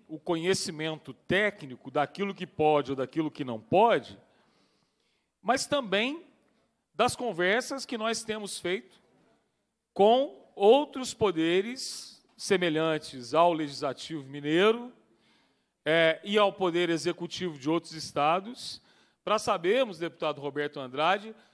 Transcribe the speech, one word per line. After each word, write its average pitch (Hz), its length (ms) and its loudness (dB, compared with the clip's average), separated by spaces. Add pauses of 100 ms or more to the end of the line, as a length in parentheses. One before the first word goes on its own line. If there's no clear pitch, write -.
o 156 100 -12
conhecimento 160 960 -4
técnico 185 720 -4
daquilo 151 460 -2
que 180 100 -10
pode 151 460 2
ou 135 60 -4
daquilo 143 340 -4
que 147 140 -10
não 117 160 -8
pode, 180 580 2 (1200)
mas 247 240 0
também 277 640 -2 (680)
das 233 220 0
conversas 233 720 -2
que 247 100 -8
nós 226 280 -4
temos 214 340 -8
feito 185 420 -6 (920)
com 240 640 2
outros 262 580 4
poderes 190 1040 -2 (160)
semelhantes 156 960 -2
ao 170 200 6
Legislativo 143 720 -6
Mineiro, 175 680 0 (920)
é, 160 400 4
e 202 120 -2
ao 202 160 4
Poder 175 380 0
Executivo 165 680 -4
de 135 140 -4
outros 165 220 -2
estados, 165 880 -4 (400)
pra 208 160 0
sabermos, 202 640 0
deputado 160 400 -4
Roberto 147 400 -6
Andrade, 170 520 0 (220)